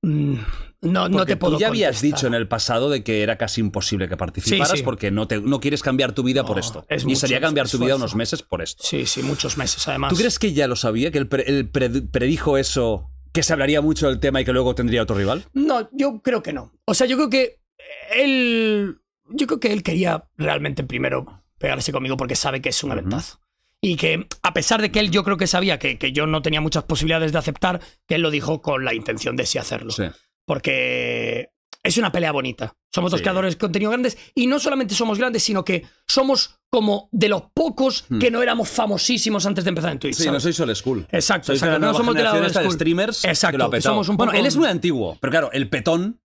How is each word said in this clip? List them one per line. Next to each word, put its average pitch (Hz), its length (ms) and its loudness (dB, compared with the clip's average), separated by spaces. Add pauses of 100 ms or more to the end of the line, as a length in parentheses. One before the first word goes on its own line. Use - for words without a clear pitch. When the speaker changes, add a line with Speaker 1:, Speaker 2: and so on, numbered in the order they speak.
Speaker 1:
Mm, 147 340 2 (460)
no, 180 280 2
no 196 80 4
Speaker 2:
Porque 190 160 2
Speaker 1:
te - 40 0
puedo 175 180 2
Speaker 2:
tú 147 60 2
ya 220 80 4
habías 196 280 2
Speaker 1:
contestar. 143 220 2
Speaker 2:
dicho 135 80 0
en 120 80 2
el 117 120 0
pasado 120 440 0
de 127 120 -2
que 107 200 0
era 110 160 0
casi 113 220 -2
imposible 98 460 -2
que 87 100 -6
participaras 143 520 0
Speaker 1:
Sí, 175 80 2
sí. 139 60 -4
Speaker 2:
porque 117 260 -2
no 104 180 0
te, 107 140 -2
no 135 180 0
quieres 143 220 -2
cambiar 131 320 0
tu 135 80 -4
vida 127 240 2
por 107 120 -2
Speaker 1:
No, - 20 -2
Speaker 2:
esto. - 300 -8
Speaker 1:
es 143 180 -2
Speaker 2:
Y 135 80 2
sería 131 220 2
Speaker 1:
mucho 147 100 0
Speaker 2:
cambiar 143 220 0
tu 135 100 -2
vida 123 80 2
Speaker 1:
esfuerzo. 135 180 2
Speaker 2:
unos 101 100 -4
meses - 280 -2
por 85 180 -6
esto. - 240 -10
Speaker 1:
Sí, 135 220 -2
sí, - 160 -2
muchos 135 340 -2
meses, - 300 -2
además. 135 260 -2
Speaker 2:
¿Tú 175 60 0
crees 226 180 2
que 208 160 0
ya 139 140 2
lo 120 80 0
sabía, 117 360 0
que 147 60 0
él 135 100 0
pre-, 131 200 0
él 135 220 0
pre-, 127 200 0 (140)
predijo 139 560 0
eso, 117 500 -2 (240)
que 165 80 2
se 165 120 2
hablaría 147 280 2
mucho 151 280 2
del 123 100 -2
tema 135 220 2
y 123 40 0
que 127 80 0
luego 127 220 2
tendría 120 260 2
otro 107 140 0
rival? 101 280 0 (100)
Speaker 1:
No, 269 380 0
yo 269 300 -2
creo 240 220 0
que 151 100 -8
no. 127 180 -12 (140)
O 220 80 2
sea, 254 140 4
yo 254 100 2
creo 285 140 2
que 262 300 0 (520)
él, 226 840 2 (300)
yo 269 180 0
creo 277 120 -2
que 220 140 2
él 208 80 -2
quería 170 560 -2
realmente 147 460 -2
primero 131 600 -4 (140)
pegarse 135 340 -2
conmigo 131 240 -2
porque 127 200 -4
sabe 135 260 -2
que 131 80 -2
es - 140 -2
un 143 80 -4
Speaker 2:
Ujú. 113 80 -4
Speaker 1:
eventazo. 101 400 -6 (420)
Y 175 160 0
que, 160 300 -2 (140)
a 180 120 0
pesar 214 280 2
de 214 100 0
que 220 80 0
él 208 120 2
yo 190 120 2
creo 196 140 -2
que 190 80 0
sabía 180 320 0
que, 127 220 -4
que 135 120 -2
yo 147 140 0
no 156 160 0
tenía 151 180 0
muchas 156 260 -2
posibilidades 160 480 0
de 165 40 2
aceptar, 175 440 -2 (260)
que 160 80 0
él 165 60 0
lo 160 100 0
dijo 151 320 -2
con 135 200 -2
la 123 120 -2
intención 120 400 -4
de 127 100 -2
sí - 140 -2
hacerlo. 117 320 -6
Speaker 2:
Sí. 107 120 -4 (420)
Speaker 1:
Porque 123 1040 -2 (340)
es 170 140 2
una 214 140 2
pelea 165 200 0
bonita. 131 440 -4 (160)
Somos 180 200 0
dos 175 80 0
Speaker 2:
Sí. - 40 -6
Speaker 1:
creadores 190 320 0
de - 40 -20
contenido 202 320 0
grandes 247 260 0 (160)
y 247 140 2
no 269 120 2
solamente 262 360 -2
somos 214 240 0
grandes, 233 240 0
sino 196 200 0
que 180 200 -2 (240)
somos 269 520 2 (120)
como 208 400 2
de 214 180 2
los 196 140 0 (100)
pocos 269 560 0
Speaker 2:
Hmm. 240 100 0
Speaker 1:
que 240 120 4
no 233 100 0
éramos 233 280 0
famosísimos 208 760 0
antes 190 200 0
de 190 40 2
empezar 165 220 -2
en 139 80 -6
Twitch, 139 160 -4
Speaker 2:
Sí, 165 80 0
Speaker 1:
¿sabes? 147 100 2
Speaker 2:
no 143 60 2
sois 165 220 0
old 120 140 0
school. 117 360 -2
Speaker 1:
Exacto, 185 360 0
Speaker 2:
Sois 135 140 2
de 160 60 2
Speaker 1:
exacto. 160 60 4
Speaker 2:
la 151 60 2
Speaker 1:
No 156 120 2
Speaker 2:
nueva - 80 2
Speaker 1:
somos 240 160 2
de - 80 2
la 220 80 4
Speaker 2:
generación - 120 4
Speaker 1:
old - 60 2
Speaker 2:
esta 196 120 2
de 160 40 2
Speaker 1:
school. 180 100 2
Speaker 2:
streamers 170 460 0
que - 60 0
Speaker 1:
Exacto, 160 320 2
Speaker 2:
lo 127 60 4
ha - 40 0
petado. 120 240 2
Speaker 1:
somos 190 160 0
un 202 80 2
Speaker 2:
Bueno, 226 140 2
Speaker 1:
poco 170 80 2
Speaker 2:
él 233 80 4
es 226 100 2
muy 311 100 4
antiguo, 143 540 0
pero 131 100 -2
claro, 147 200 2
el 127 180 -2
petón 170 560 0